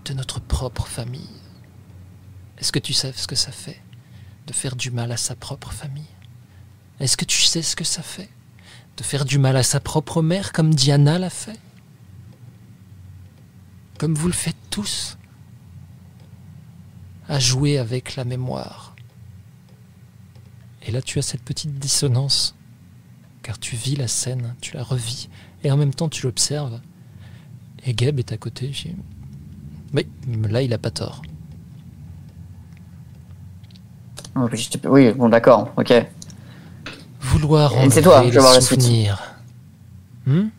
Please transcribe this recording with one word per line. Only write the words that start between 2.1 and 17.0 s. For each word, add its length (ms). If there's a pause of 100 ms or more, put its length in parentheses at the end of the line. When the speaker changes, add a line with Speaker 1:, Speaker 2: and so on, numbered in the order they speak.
Speaker 1:
Est-ce 140
que 60
tu 140
sais 200
ce 140
que 100
ça 160
fait 280 (680)
de 60
faire 240
du 140
mal 220
à 40
sa 180
propre 380
famille ? 320 (960)
Est-ce 160
que 80
tu 180
sais 200
ce 140
que 80
ça 180
fait 260 (680)
de 60
faire 220
du 140
mal 180
à 60
sa 180
propre 420
mère 300
comme 220
Diana 440
l'a 120
fait ? 280 (2500)
Comme 160
vous 120
le 80
faites 220 (140)
tous, 460 (2000)